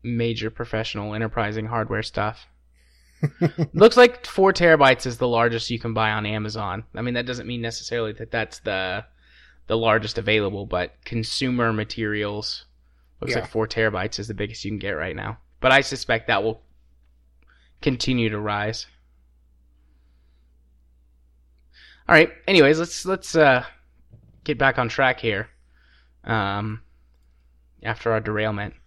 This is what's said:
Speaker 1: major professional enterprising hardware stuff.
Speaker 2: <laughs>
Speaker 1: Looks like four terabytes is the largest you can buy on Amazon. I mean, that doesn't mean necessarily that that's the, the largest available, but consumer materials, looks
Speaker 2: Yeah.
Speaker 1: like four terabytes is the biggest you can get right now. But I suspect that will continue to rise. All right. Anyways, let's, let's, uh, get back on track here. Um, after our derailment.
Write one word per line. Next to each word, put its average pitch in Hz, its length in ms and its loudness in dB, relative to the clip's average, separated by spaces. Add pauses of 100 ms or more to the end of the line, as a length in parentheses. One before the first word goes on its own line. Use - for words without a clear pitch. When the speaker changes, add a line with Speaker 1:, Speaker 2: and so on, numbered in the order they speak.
Speaker 1:
major 117 480 -4
professional 110 640 -6
enterprising 110 520 -4
hardware 110 360 -4
stuff. 107 460 -6 (640)
Speaker 2:
<laughs> - 600 -2
Speaker 1:
Looks 220 240 8
like 247 280 6
four 190 280 4
terabytes 151 520 6
is 120 120 -6
the 127 100 0
largest 117 420 0
you 117 100 -4
can 117 140 -6
buy 110 180 2
on 107 140 -2
Amazon. 107 600 -6 (100)
I 107 60 -8
mean, 123 140 -6
that 120 100 -4
doesn't 123 220 -8
mean 120 140 -8
necessarily 113 520 -6
that 113 180 -12
that's 110 280 -6
the, 95 440 -4 (640)
the 110 100 -2
largest 113 400 2
available, 101 480 0
but 90 280 -4 (100)
consumer 120 720 -2
materials, 104 920 -6 (560)
looks - 140 -6
Speaker 2:
Yeah. 120 80 -2
Speaker 1:
like - 80 -12
four 110 180 -2
terabytes 107 520 -2
is 104 100 -10
the 107 40 -8
biggest 104 300 -8
you 101 80 -6
can 104 80 -6
get 98 120 -6
right 82 240 -6
now. 101 240 -10 (200)
But 131 140 4
I 139 80 6
suspect 123 460 -4
that 101 160 2
will 110 180 -4 (1200)
continue 123 480 -2
to 104 100 -6
rise. 104 460 -6 (3250)
All - 60 6
right. 160 160 8 (180)
Anyways, 156 300 6
let's, 165 280 -6
let's, 185 300 -6
uh, 135 280 6 (800)
get 147 160 -4
back 135 180 4
on 123 120 -2
track 127 300 2
here. 107 300 -2 (760)
Um, 107 580 -4 (1000)
after 113 300 -4
our 110 80 2
derailment. 107 560 -4 (120)